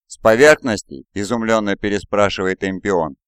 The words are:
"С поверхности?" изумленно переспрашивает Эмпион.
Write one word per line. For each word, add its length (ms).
"С 100
поверхности?" 840
изумленно 600
переспрашивает 880
Эмпион. 520